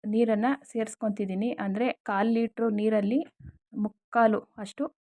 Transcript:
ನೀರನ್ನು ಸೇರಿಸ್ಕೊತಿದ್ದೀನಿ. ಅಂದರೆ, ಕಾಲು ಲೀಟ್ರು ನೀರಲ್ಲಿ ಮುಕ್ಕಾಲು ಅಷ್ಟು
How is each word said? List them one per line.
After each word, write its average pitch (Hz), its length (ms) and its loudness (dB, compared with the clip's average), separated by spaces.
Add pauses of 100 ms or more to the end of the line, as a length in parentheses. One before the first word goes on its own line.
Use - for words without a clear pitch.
(160)
ನೀರನ್ನು 226 380 2 (180)
ಸೇರಿಸ್ಕೊತಿದ್ದೀನಿ. 214 800 -4 (140)
ಅಂದರೆ, 208 240 0 (220)
ಕಾಲು 208 260 2
ಲೀಟ್ರು 233 320 0 (100)
ನೀರಲ್ಲಿ 214 420 2 (640)
ಮುಕ್ಕಾಲು 220 560 2 (240)
ಅಷ್ಟು 277 200 -6 (160)